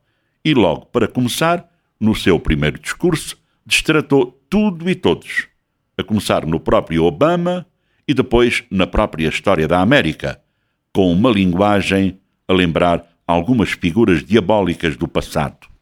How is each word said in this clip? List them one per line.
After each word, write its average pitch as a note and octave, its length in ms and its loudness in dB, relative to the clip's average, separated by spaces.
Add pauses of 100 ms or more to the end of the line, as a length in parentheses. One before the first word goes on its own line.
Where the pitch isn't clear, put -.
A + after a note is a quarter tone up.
(440)
e D#3 100 2
logo F2+ 340 0
para A2 200 -2
começar, E3 640 -2 (280)
no G#2+ 160 0
seu F2+ 240 2
primeiro D2+ 400 -2
discurso, - 600 -4 (280)
destratou C#3+ 720 0 (120)
tudo F#3 400 -2
e F3+ 60 0
todos, - 520 -4 (500)
a F#2 60 -2
começar G2+ 420 -2
no D#2+ 140 -2
próprio E2 460 0
Obama E3+ 600 -2 (400)
e C#3+ 80 0
depois A#2+ 560 0
na F#2 160 0
própria E2+ 440 -2
história D#2 400 0
da F2+ 100 2
América, F#2 600 0 (520)
com F#2 200 2
uma A2+ 180 2
linguagem G2 880 0 (260)
a - 60 -2
lembrar F2 540 0 (200)
algumas F#2 460 0
figuras F2+ 500 0
diabólicas F2+ 760 0
do E2 100 -6
passado. D#2 600 -6 (140)